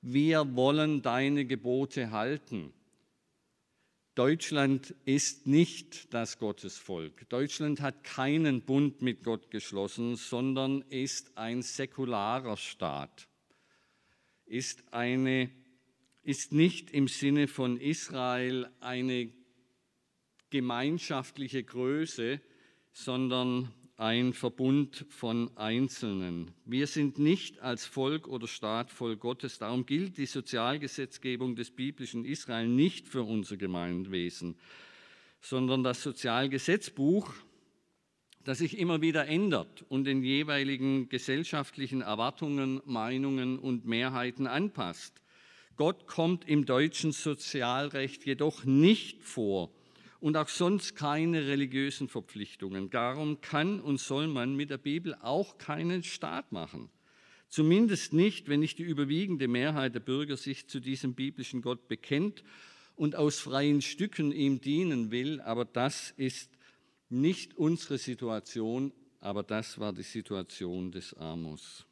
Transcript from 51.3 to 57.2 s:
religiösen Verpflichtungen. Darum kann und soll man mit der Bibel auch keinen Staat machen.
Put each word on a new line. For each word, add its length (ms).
religiösen 600
Verpflichtungen. 800
Darum 520
kann 380
und 200
soll 280
man 280
mit 140
der 80
Bibel 380
auch 420
keinen 460
Staat 480
machen. 380